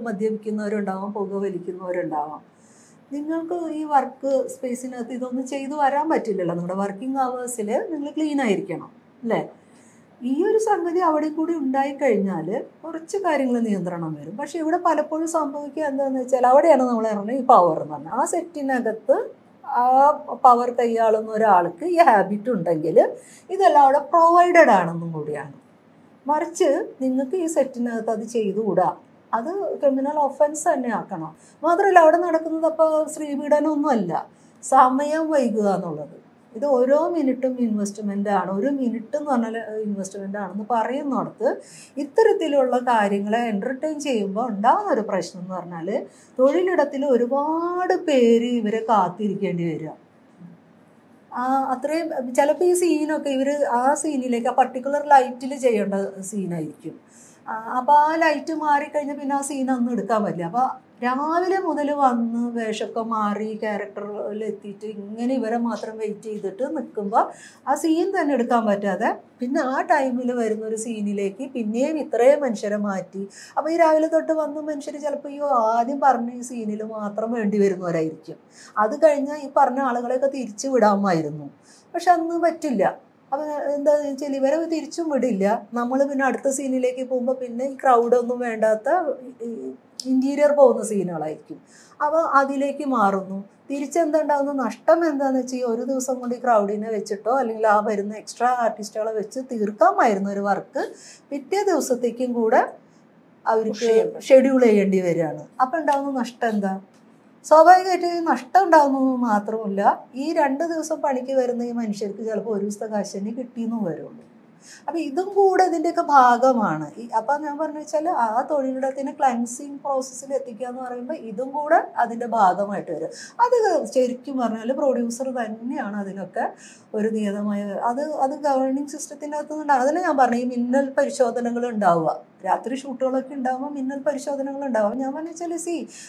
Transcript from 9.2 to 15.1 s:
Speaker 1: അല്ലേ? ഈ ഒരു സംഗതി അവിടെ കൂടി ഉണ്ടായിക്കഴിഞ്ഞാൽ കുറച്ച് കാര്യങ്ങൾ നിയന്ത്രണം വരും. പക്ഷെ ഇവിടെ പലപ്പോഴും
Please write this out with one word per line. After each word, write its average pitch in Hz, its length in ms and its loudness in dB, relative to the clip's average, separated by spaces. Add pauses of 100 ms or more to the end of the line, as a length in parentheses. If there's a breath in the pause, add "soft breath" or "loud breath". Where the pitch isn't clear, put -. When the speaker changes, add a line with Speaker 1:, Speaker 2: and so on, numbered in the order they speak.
Speaker 1:
അല്ലേ? 214 180 0 (800 soft breath)
ഈ 254 120 -4 (160)
ഒരു 440 80 4
സംഗതി 359 420 0
അവിടെ 311 300 2
കൂടി 320 240 -2
ഉണ്ടായിക്കഴിഞ്ഞാൽ 262 960 0 (360)
കുറച്ച് 330 340 -8
കാര്യങ്ങൾ 277 420 0
നിയന്ത്രണം 175 600 -2
വരും. 160 180 -14
പക്ഷെ 294 220 -8
ഇവിടെ 320 260 0
പലപ്പോഴും 311 420 0